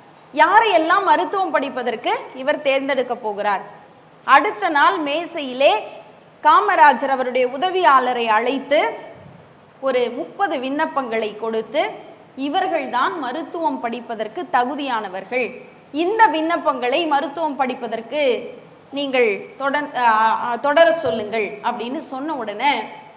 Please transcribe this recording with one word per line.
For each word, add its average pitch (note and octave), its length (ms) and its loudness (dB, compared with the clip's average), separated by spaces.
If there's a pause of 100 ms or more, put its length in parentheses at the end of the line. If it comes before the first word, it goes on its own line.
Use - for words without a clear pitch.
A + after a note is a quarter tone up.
(340)
யாரையெல்லாம் F#4 720 4
மருத்துவம் F4 460 2
படிப்பதற்கு C4 680 -2 (160)
இவர் C4+ 280 -2
தேர்ந்தெடுக்க C4+ 520 0
போகிறார். G3+ 460 -4 (640)
அடுத்த D#4 440 4
நாள் D#4+ 340 2
மேசையிலே C#4+ 680 0 (720)
காமராஜர் D#4 680 6
அவருடைய B3+ 380 0
உதவியாளரை C4+ 800 2
அழைத்து C4+ 640 2 (920)
ஒரு B3 360 0
முப்பது E4 400 -4
விண்ணப்பங்களை B3+ 840 -4
கொடுத்து, A3+ 520 -4 (480)
"இவர்கள்தான் C#4+ 800 -2
மருத்துவம் D4+ 640 -6
படிப்பதற்கு A#3 720 -8
தகுதியானவர்கள், A#3+ 1120 -4 (300)
இந்த G4 340 4
விண்ணப்பங்களை D#4 800 0
மருத்துவம் D4 500 -2
படிப்பதற்கு B3 960 -2 (380)
நீங்கள் B3+ 680 -2
தொடர்-, C#4 380 -2
ஆ, A3 480 2
ஆ, A#3+ 120 -4
தொடர D4+ 360 6
சொல்லுங்கள்" A3 680 -4
அப்படின்னு A#3 360 -4
சொன்ன C#4 360 -8
உடனே, A#3 480 -2 (340)